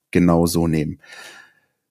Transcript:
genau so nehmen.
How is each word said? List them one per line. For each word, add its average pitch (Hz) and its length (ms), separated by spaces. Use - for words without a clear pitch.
genau 85 340
so 85 220
nehmen. 78 340